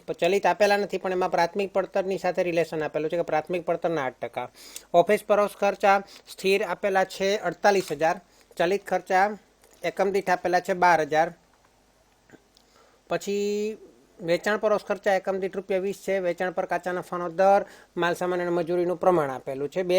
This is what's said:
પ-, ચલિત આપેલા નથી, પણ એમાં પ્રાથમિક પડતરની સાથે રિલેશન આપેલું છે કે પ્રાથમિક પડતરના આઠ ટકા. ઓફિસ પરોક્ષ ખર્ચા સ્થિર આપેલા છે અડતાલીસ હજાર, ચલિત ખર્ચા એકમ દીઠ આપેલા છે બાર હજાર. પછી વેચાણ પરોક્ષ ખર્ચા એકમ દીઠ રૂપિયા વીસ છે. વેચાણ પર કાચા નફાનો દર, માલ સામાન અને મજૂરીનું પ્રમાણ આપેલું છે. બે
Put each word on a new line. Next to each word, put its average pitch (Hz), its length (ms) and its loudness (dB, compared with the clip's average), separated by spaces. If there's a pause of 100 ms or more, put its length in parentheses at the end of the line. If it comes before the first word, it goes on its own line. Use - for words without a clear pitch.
પ-, 160 120 -8
ચલિત 190 320 0
આપેલા 202 320 2
નથી, 196 180 -6
પણ 185 180 -4
એમાં 185 200 -2
પ્રાથમિક 185 400 -2
પડતરની 190 480 -2
સાથે 180 240 -2
રિલેશન 165 320 -2
આપેલું 151 280 -4
છે 175 120 -4
કે 160 100 -4
પ્રાથમિક 165 380 -2
પડતરના 165 360 -2
આઠ 127 160 -8
ટકા. 123 260 -8 (460)
ઓફિસ 185 360 4
પરોક્ષ 202 320 2
ખર્ચા 202 360 4 (360)
સ્થિર 196 320 0
આપેલા 190 400 0
છે 190 240 -4 (180)
અડતાલીસ 190 420 2 (120)
હજાર, 165 160 0 (400)
ચલિત 180 340 0
ખર્ચા 185 360 2 (600)
એકમ 190 240 0
દીઠ 190 200 0
આપેલા 175 320 0
છે 190 80 -2
બાર 175 320 6
હજાર. 156 240 2 (1800)
પછી 202 680 -4 (520)
વેચાણ 202 340 0
પરોક્ષ 208 240 0
ખર્ચા 196 320 0
એકમ 196 220 -4
દીઠ 185 160 -6
રૂપિયા 185 280 -4
વીસ 196 200 -6
છે. 190 100 -2 (100)
વેચાણ 175 320 -2
પર 185 140 -2
કાચા 180 220 -4
નફાનો 180 360 -6
દર, 190 320 4 (400)
માલ 170 180 0
સામાન 180 220 -2
અને 175 160 -2
મજૂરીનું 175 400 -2
પ્રમાણ 170 380 2
આપેલું 135 340 -6
છે. 185 140 -4
બે 180 140 2